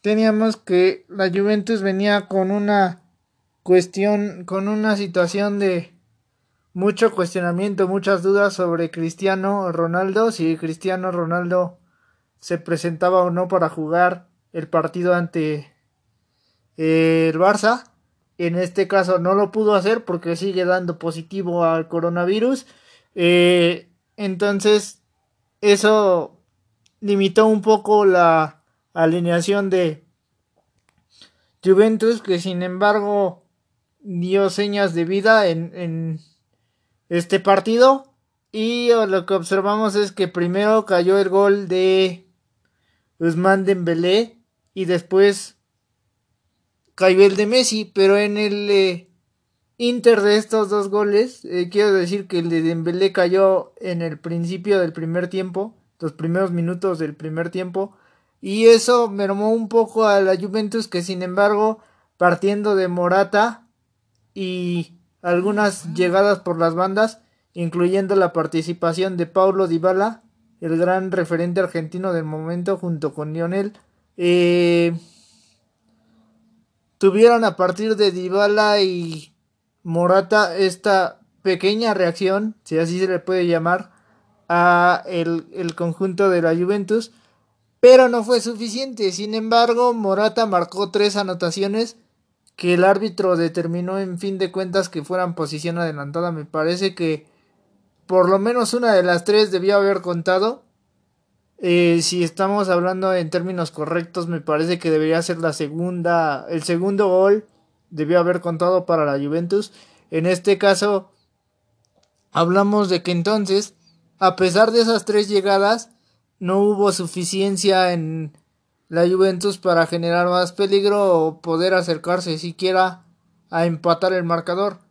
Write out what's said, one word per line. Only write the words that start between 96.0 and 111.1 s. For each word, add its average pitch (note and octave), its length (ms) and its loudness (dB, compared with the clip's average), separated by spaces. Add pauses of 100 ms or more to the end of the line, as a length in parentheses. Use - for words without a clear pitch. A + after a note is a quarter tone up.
Me D3+ 140 -10
parece F3+ 500 -4
que D#3+ 320 -4 (800)
por F#3 220 4
lo G3 100 4
menos A#3 340 0
una A#3+ 200 2
de F#3 100 4
las F3 220 0
tres G#3+ 260 2
debió F#3+ 240 0
haber G3 240 2
contado. F#3 640 -2 (920)
Eh, F3 440 2
si F3 220 -2
estamos F#3+ 460 -2
hablando F#3 440 0
en E3+ 160 -2
términos F3 420 -4
correctos, E3+ 560 -6
me E3+ 120 -6
parece D#3+ 400 -2
que E3+ 100 -4
debería D#3 320 0
ser E3+ 180 -6
la E3 120 -2
segunda, E3 960 -2
el D#3+ 140 -6
segundo F#3+ 460 0
gol G3 400 2 (400)
debió D#3 280 -2
haber F3 220 2
contado F3 460 -2
para E3 180 0
la C#3+ 180 -2
Juventus. E3+ 520 -4 (360)
En D#3+ 160 -4
este F3+ 320 0
caso, G3 540 0 (1200)